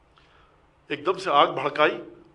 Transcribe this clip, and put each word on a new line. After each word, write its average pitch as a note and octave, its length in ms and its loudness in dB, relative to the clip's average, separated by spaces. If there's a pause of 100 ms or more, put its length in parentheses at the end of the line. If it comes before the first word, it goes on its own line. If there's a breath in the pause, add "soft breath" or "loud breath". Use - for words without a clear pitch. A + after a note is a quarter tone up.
(880)
ایک D3 180 -8
دم F3+ 60 2
سے F#3 180 -6
آگ D3 160 6
بھڑکائی D3 540 0 (340)